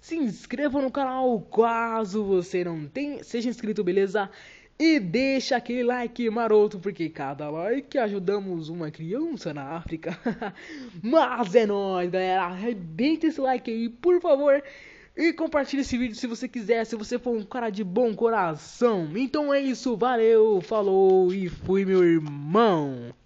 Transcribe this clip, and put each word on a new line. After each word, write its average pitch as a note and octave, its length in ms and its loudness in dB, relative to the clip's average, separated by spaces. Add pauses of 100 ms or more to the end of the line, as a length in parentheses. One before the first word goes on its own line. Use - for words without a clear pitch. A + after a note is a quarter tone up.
Se - 160 -8
inscrevam C4+ 640 -2
no C4 100 0
canal, B3+ 500 0
caso A3+ 840 0
você F3+ 400 0
não D#3+ 220 -6
tenha, C#4 360 -8
seja A#3 280 -4
inscrito, G#3+ 340 -4
beleza? G3 460 0 (480)
E D#4+ 200 4
deixa B3+ 580 0
aquele A#3+ 260 -4
like A#3+ 480 -2
maroto, G#3+ 480 4
porque E3+ 320 -6
cada C#3+ 400 -8
like A3 480 -4
ajudamos G3 720 -2
uma E3 200 -8
criança G3 640 -6
na C#3+ 240 -8
África. E3 400 -8 (400)
<laughs> B3 460 -16
Mas A#3 520 2
é A3+ 120 6
nóis, F#3+ 440 -2
galera. F#3 340 0
Arrebenta G3+ 840 -2
esse D#4 140 -2
like B3+ 300 -2
aí, A3+ 180 -4
por F4 320 2
favor. C#4+ 420 4 (520)
E D#4+ 200 0
compartilhe D4 480 -2
esse B3+ 160 -2
vídeo A#3+ 160 -4
se - 120 -6
você A#3 220 -8
quiser, A3+ 380 0
se A3+ 100 -6
você G#3+ 220 -6
for A#3+ 180 -4
um G#3+ 60 -4
cara A#3 260 -6
de G3+ 160 -6
bom G#3+ 300 0
coração. G3 1000 0
Então C#4 380 -2
é C#4 80 4
isso, C4 340 -2
valeu, A3 680 4
falou F#3+ 720 4
e F#3+ 140 -4
fui, F#3+ 360 0
meu F#3 180 4
irmão. D3+ 1080 2 (140)